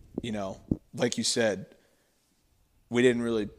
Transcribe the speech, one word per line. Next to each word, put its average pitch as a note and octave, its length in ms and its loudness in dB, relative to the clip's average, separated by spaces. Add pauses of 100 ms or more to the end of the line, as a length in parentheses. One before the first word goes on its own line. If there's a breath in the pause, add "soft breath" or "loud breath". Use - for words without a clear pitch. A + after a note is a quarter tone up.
(220)
you A#2 100 -6
know, G2 240 -6 (380)
like B2 240 0
you A2+ 60 -2
said, G#2+ 420 0 (1200)
we A#2+ 120 2
didn't B2 200 6
really A2+ 260 -2 (100)